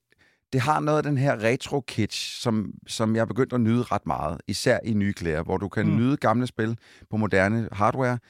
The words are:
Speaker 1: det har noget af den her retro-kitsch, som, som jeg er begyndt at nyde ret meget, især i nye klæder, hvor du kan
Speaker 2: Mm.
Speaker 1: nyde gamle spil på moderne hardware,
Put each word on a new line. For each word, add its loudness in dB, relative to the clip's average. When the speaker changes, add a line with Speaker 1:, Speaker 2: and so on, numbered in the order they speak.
Speaker 1:
det 2
har 2
noget 2
af 0
den 0
her 2
retro-kitsch, -2
som, 0
som 0
jeg 2
er 2
begyndt 0
at 0
nyde 4
ret -2
meget, -4
især 2
i -2
nye 0
klæder, -2
hvor -2
du -4
kan 0
Speaker 2:
Mm. 4
Speaker 1:
nyde 2
gamle 0
spil -4
på -4
moderne 2
hardware, 0